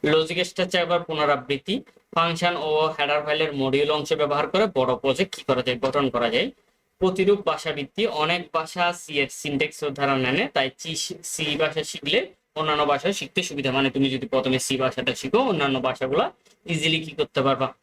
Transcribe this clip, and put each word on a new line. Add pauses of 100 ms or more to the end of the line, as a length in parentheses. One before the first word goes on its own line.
(120)
লজিক (120)
স্ট্রাকচার
আবার
পুনরাবৃত্তি, (400)
ফাংশন (140)
ও (260)
হেডার
ফাইলের
মডিউল
অংশ
ব্যবহার
করে (140)
বড় (100)
প্রজেক্ট
কি
করা
যায়,
গঠন (100)
করা
যায়। (520)
প্রতিরূপ
ভাষাবৃত্তি,
অনেক (140)
ভাষা
সি (100)
এর (120)
সিনট্যাক্স
ও
ধারা (100)
নেয়,
তাই (120)
চি-, (140)
সি (180)
ভাষা
শিখলে (340)
অন্যান্য (100)
ভাষা
শিখতে
সুবিধা,
মানে
তুমি
যদি
প্রথমে
সি
ভাষাটা
শিখো, (100)
অন্যান্য
ভাষাগুলা (420)
ইজিলি
কি
করতে
পারবা (140)